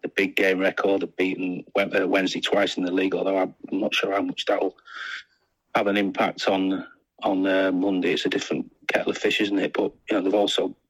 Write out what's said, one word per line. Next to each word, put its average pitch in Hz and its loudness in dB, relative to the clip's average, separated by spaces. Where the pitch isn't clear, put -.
the - -8
big 95 -2
game 95 4
record 95 2
of 82 -10
beating 90 -2
Wed-, 101 0
uh, 92 0
Wednesday 95 0
twice 98 0
in 92 0
the 90 0
league, 95 2
although 92 0
I'm, 92 0
I'm 98 -2
not 104 -2
sure 98 0
how 98 0
much 90 -4
that'll 95 0
have 110 2
an 101 2
impact 101 0
on, 95 0
on, 95 2
uh, 95 2
Monday. 92 2
It's - -2
a 95 2
different - -4
kettle - 0
of - -4
fish, - 0
isn't 101 0
it? - -4
But, 101 0
you 113 0
know, 95 2
they've 95 0
also 95 0